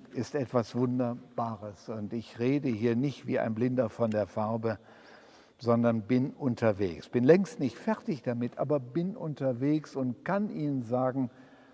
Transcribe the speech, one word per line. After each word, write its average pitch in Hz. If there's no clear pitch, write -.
ist -
etwas 127
Wunderbares. 120
Und 107
ich 113
rede 135
hier 117
nicht 127
wie 123
ein 113
Blinder 123
von 117
der 107
Farbe, 110
sondern 117
bin 123
unterwegs. 104
Bin 120
längst 175
nicht 131
fertig 208
damit, 120
aber 139
bin 170
unterwegs 143
und 127
kann 202
Ihnen 147
sagen, 127